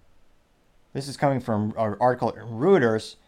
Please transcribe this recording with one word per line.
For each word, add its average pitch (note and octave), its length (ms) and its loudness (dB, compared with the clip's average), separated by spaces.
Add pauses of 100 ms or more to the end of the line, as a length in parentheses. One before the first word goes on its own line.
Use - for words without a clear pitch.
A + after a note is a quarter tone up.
(920)
This C#3 140 -8
is C3 100 -12
coming C#3 220 0
from G#2+ 380 -2
an G#2+ 220 -2
article B2 320 2
in A2 120 -18
Reuters. A#2 720 2 (120)